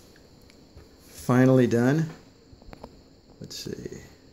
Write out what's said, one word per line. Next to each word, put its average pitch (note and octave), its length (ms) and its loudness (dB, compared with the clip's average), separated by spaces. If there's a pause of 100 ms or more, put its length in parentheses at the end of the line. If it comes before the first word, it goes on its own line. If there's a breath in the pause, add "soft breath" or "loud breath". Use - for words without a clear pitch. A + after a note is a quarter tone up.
(1080)
Finally C3 580 2
done. C3 440 0 (1300)
Let's - 160 -18
see. - 420 -12 (340)